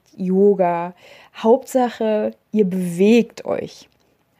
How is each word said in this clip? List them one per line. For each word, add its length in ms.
Yoga. 800
Hauptsache, 960
ihr 100
bewegt 800
euch. 460